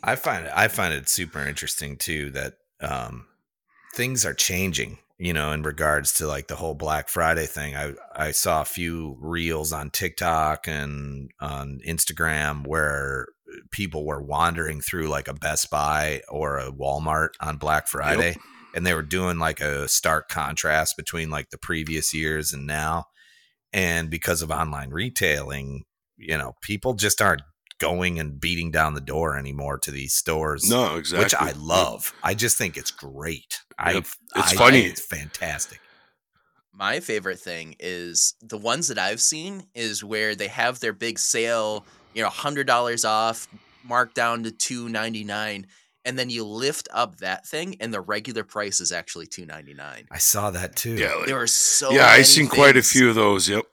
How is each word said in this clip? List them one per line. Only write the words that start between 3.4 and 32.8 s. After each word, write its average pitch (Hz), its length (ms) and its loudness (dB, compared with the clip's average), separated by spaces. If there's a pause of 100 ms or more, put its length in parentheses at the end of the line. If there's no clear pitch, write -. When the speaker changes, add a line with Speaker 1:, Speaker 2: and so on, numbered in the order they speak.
Speaker 1:
things 123 300 -2
are 73 100 -2
changing, 90 640 -2 (200)
you 87 140 -2
know, 76 200 0
in 76 100 -4
regards 76 520 0
to, 80 120 -2
like, 69 220 -6
the 71 80 -8
whole 80 180 -4
Black 76 340 -4
Friday 82 380 2
thing. 73 300 -8
I, 73 180 -6 (200)
I 76 180 -2
saw 80 280 2
a 71 60 -4
few 82 540 -6
reels 80 520 -2
on 73 180 -8
TikTok 82 760 -2
and 71 640 -8 (100)
on 69 460 -8
Instagram 76 800 -2
where 69 640 -2 (420)
people 78 340 -6
were 73 180 -4
wandering 78 580 0
through, 80 280 -4
like, 71 180 -4
a 67 80 -10
Best 76 360 -2
Buy 76 580 0
or 73 300 -4
a 65 120 -6
Walmart 76 600 -2 (100)
on 76 160 -6
Black 76 320 0
Friday, 76 400 0
Speaker 2:
Yep. 82 80 -2 (380)
Speaker 1:
and 85 120 -2
they 87 80 4
were 80 80 -2
doing, 87 360 -2
like, 80 220 -2
a 71 280 -2
stark 80 400 0
contrast 78 680 0
between, 80 340 -6
like, 73 200 -6
the - 80 -16
previous 78 560 -4
years 78 380 -2
and 69 140 -10
now. 78 400 -4 (680)
And 85 380 0
because 82 320 -2
of 78 80 -6
online 76 400 -4
retailing, 71 960 -2 (320)
you 78 220 -6
know, 64 240 -6
people 110 320 -2
just 101 280 0
aren't 82 200 2 (360)
going 87 400 0
and 73 220 -6
beating 85 320 -2
down 78 220 2
the 71 60 -6
door 71 380 -2
anymore 69 400 -6
to - 140 -4
these 67 220 -6
stores, 78 540 0
Speaker 2:
No, 117 280 2
Speaker 1:
which 78 160 -4
Speaker 2:
exactly. 92 260 4
Speaker 1:
I 71 120 2
Speaker 2:
Yep. 71 100 -6
Speaker 1:
love. 78 520 2 (120)
I 90 100 2
just 110 240 2
think 92 180 -2
it's 65 140 -6